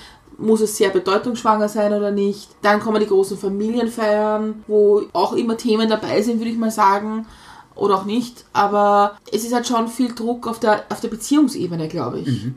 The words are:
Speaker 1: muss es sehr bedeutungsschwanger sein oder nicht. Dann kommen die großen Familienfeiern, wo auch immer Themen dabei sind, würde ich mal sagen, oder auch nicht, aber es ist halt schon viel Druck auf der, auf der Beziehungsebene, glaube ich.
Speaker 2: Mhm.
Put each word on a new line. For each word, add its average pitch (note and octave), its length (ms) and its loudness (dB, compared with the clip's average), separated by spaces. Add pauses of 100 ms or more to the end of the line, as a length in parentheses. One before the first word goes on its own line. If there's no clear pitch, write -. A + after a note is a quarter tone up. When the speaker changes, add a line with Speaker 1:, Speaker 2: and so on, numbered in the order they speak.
(380)
Speaker 1:
muss A3 240 2
es G#3+ 160 0
sehr G3 120 2
bedeutungsschwanger G#3+ 760 0
sein G#3 260 0
oder G#3 180 0
nicht. G3+ 380 -2 (120)
Dann G#3 180 2
kommen G#3 220 0
die G#3 60 2
großen F#3+ 300 2
Familienfeiern, G#3+ 1300 -2
wo G#3 440 4
auch - 220 0
immer A3+ 240 0
Themen A3 320 0
dabei G#3+ 320 0
sind, A#3 180 0
würde A#3 120 -4
ich A3+ 60 -6
mal A3+ 140 0
sagen, G#3+ 540 2 (500)
oder G3+ 200 2
auch F#3+ 100 -4
nicht, A3 480 -6
aber G3+ 640 2 (140)
es G#3+ 140 -2
ist A#3 80 -4
halt A#3+ 120 -2
schon A#3 220 0
viel A#3 260 -4
Druck A#3 340 -6
auf A3+ 120 -6
der, G#3+ 300 2
auf G#3+ 100 -8
der A3+ 80 -6
Beziehungsebene, G#3 800 0
glaube D#3+ 320 -6
ich. - 80 -6
Speaker 2:
Mhm. A#2+ 300 -4